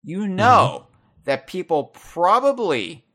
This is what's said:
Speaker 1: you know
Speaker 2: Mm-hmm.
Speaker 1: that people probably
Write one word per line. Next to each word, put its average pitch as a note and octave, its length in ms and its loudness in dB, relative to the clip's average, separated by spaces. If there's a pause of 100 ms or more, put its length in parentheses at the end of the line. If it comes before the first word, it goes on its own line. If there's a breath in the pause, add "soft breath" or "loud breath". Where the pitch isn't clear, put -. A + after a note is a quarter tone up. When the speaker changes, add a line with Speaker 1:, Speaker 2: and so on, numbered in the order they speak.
Speaker 1:
you F#3 240 -8
know F#3 560 2
Speaker 2:
Mm-hmm. - 400 -20
Speaker 1:
that C3+ 240 -4
people E3 380 -4
probably F3+ 1300 -2